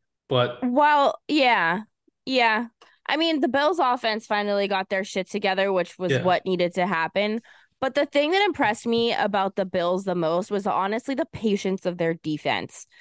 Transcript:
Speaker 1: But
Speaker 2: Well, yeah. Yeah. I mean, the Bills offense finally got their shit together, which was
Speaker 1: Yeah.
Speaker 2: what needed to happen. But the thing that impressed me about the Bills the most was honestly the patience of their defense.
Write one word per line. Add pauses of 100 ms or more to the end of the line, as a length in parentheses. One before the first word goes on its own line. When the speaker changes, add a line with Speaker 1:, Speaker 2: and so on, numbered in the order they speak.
(300)
Speaker 1:
But
Speaker 2:
Well,
yeah. (440)
Yeah. (400)
I
mean,
the
Bills
offense
finally
got
their
shit
together,
which
was
Speaker 1:
Yeah.
Speaker 2:
what
needed
to
happen. (400)
But
the
thing
that
impressed
me
about
the
Bills
the
most
was
honestly
the
patience
of
their
defense. (160)